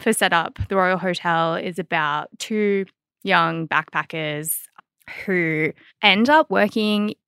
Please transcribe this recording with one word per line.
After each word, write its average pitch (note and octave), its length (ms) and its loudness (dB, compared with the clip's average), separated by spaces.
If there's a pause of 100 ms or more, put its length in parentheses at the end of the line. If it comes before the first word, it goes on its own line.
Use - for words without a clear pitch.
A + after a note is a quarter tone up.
for E3 140 2
setup, F3 440 0 (120)
the G3 60 -2
Royal F#3 200 4
Hotel E3+ 600 0
is F3+ 220 -6
about D3+ 600 -4
two G3+ 480 -2 (360)
young E3 460 0
backpackers D#3 840 -4 (720)
who D#3+ 440 0 (300)
end G#3+ 300 4
up D#4 180 6
working G#3 680 0 (140)